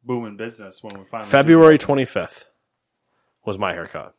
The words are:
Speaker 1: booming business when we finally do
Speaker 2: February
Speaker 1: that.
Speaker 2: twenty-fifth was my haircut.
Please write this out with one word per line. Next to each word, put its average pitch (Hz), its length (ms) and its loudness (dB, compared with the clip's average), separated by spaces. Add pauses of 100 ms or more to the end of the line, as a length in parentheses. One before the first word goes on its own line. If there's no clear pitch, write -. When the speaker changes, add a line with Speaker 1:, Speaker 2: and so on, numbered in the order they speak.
Speaker 1:
booming 117 340 -10
business 110 460 -18
when 101 160 -20
we 98 60 -20
finally 110 220 -16
do - 40 -6
Speaker 2:
February 160 460 6
Speaker 1:
that. - 80 -2
Speaker 2:
twenty-fifth - 600 -6 (1000)
was 98 140 -10
my 95 140 -6
haircut. 82 460 -16